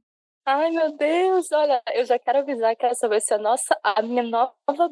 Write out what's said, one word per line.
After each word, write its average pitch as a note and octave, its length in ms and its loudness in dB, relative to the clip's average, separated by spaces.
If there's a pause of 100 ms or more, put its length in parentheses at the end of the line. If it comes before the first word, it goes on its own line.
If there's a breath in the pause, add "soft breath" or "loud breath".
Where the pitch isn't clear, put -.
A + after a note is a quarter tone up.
(440)
Ai, D4 260 0
meu D#4+ 260 0
Deus, F4 560 0
olha, D4 280 2 (140)
eu B3 100 0
já A#3+ 140 2
quero B3+ 220 0
avisar A#3 340 0
que A#3+ 100 -8
essa A#3+ 240 0
vai G#3 100 2
ser A3+ 160 -2
a G#3 40 2
nossa, A3+ 440 0
a G#3+ 200 0
minha A#3+ 200 -2
nova B3+ 680 -2